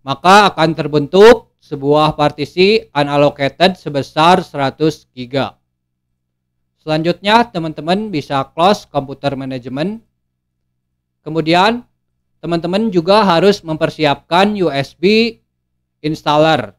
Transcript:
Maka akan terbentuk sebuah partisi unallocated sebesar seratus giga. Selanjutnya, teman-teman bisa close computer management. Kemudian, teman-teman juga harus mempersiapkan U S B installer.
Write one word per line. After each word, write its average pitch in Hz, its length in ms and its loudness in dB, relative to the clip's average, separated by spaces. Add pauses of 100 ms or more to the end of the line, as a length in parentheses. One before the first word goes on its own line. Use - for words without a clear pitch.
Maka 185 480 2
akan 165 240 -2
terbentuk 151 880 4
sebuah 151 560 -2
partisi 175 720 -2
unallocated 143 880 0
sebesar 156 640 0
seratus 147 720 -4
giga. 123 480 -8 (1200)
Selanjutnya, 175 640 0
teman-teman 170 640 -6
bisa 143 480 -6
close 196 320 0
computer 139 480 -6
management. 131 640 -8 (1200)
Kemudian, 170 640 0 (560)
teman-teman 170 480 -4
juga 190 400 2
harus 190 320 2
mempersiapkan 160 1040 -2
U 151 80 -2
S 139 240 -6
B 220 400 0 (640)
installer. 151 800 0